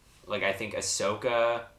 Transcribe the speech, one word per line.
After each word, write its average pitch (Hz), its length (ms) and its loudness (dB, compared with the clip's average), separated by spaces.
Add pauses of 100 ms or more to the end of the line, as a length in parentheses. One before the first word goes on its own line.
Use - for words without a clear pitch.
(280)
like, 101 160 -2
I 98 100 2
think 104 220 -6
Ahsoka 117 880 0 (160)